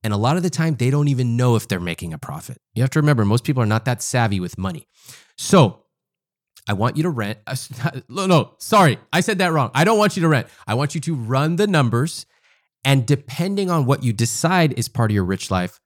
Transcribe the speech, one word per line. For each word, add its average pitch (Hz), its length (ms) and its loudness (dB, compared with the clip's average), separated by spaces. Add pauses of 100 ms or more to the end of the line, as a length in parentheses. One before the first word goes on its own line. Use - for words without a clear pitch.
and 107 100 -2
a 101 40 0
lot 127 200 2
of 175 60 -2
the 185 60 0
time 160 260 -2
they 120 140 0
don't 147 180 2
even 123 280 0
know 123 200 4
if 104 120 -2
they're 95 120 -4
making 85 340 -6
a 76 40 -10
profit. - 440 -14 (120)
You 113 100 -2
have 135 80 0
to 156 80 0
remember, 143 260 2
most 110 180 2
people 131 200 -2
are 107 40 0
not 110 180 -2
that 123 160 -4
savvy 107 380 -2
with 87 180 -8
money. 92 300 -8 (500)
So, 135 460 4 (840)
I 104 40 -2
want 113 240 -2
you 156 60 -2
to 180 60 -2
rent. 110 380 -6
Uh, 131 80 -8 (280)
<laughs> - 260 -8
no, 196 160 -6
no, 170 320 2
sorry, 180 420 2 (140)
I 175 80 2
said 196 180 -2
that 175 140 0
wrong. 135 200 0
I 139 100 2
don't 214 140 4
want 208 200 2
you 180 40 -2
to 165 60 2
rent. 139 200 2 (180)
I 107 100 -2
want 143 200 -4
you 147 60 -6
to 165 140 -4
run 131 400 -2
the 208 120 2
numbers, 139 580 0 (580)
and 135 220 2
depending 180 640 -2
on 160 160 0
what 139 180 0
you 117 80 0
decide 156 600 0
is - 160 -4
part 113 220 0
of 104 40 2
your 98 80 2
rich 92 260 -4
life 90 360 -2